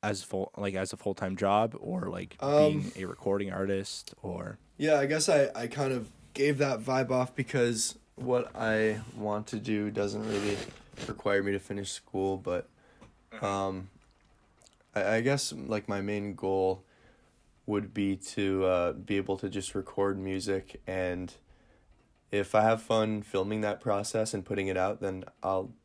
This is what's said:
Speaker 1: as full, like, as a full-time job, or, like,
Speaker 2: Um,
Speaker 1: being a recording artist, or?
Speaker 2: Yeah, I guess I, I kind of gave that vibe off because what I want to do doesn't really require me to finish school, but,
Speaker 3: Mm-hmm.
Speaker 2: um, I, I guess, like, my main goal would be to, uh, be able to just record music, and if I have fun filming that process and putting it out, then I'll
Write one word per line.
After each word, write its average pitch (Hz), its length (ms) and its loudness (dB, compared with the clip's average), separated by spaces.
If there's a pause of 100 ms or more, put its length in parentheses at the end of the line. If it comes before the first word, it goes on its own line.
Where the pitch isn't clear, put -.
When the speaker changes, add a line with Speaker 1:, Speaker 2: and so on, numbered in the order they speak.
Speaker 1:
as 104 220 -2
full, - 320 -4
like, 101 200 -2
as 95 180 -2
a 101 40 -12
full-time 95 380 -4
job, 104 420 4
or, - 300 -4
like, 90 320 -8
Speaker 2:
Um, 143 180 4 (220)
Speaker 1:
being - 160 -4
a 95 140 -6
recording 98 420 -2
artist, 98 720 -4
or? 92 360 -8 (200)
Speaker 2:
Yeah, 151 180 4
I 139 100 4
guess 156 220 2
I, 143 260 6
I 120 140 -6
kind 135 240 -2
of 120 160 -4 (260)
gave 143 260 4
that 139 200 2
vibe 127 320 0
off 127 240 0
because 120 640 0 (160)
what 123 400 0
I 110 460 2 (160)
want 104 300 -4
to 113 120 -6
do 104 320 -2
doesn't 104 360 -2
really 104 300 -2 (500)
require 101 360 0
me 101 80 0
to 98 80 0
finish 101 320 -8
school, 95 460 -2
but, 90 320 -4 (640)
Speaker 3:
Mm-hmm. 110 120 -6
Speaker 2:
um, 95 440 -2 (1040)
I, 101 220 2
I 113 60 4
guess, 139 320 2
like, 107 340 -4
my 101 140 -2
main 101 340 -2
goal 95 480 0 (840)
would 101 280 -2
be 98 240 0
to, 95 480 0
uh, 90 280 4
be 98 220 -4
able 95 220 0
to 101 120 -4
just 95 240 -6
record 98 460 -2
music, 95 680 -4
and 90 480 -4 (960)
if 101 260 0
I 107 80 8
have 110 180 6
fun 110 400 2
filming 101 400 -2
that 104 180 0
process 107 540 0
and 98 100 -4
putting 98 240 -2
it 95 80 0
out, 95 240 0
then 95 240 -4 (200)
I'll 95 280 0 (140)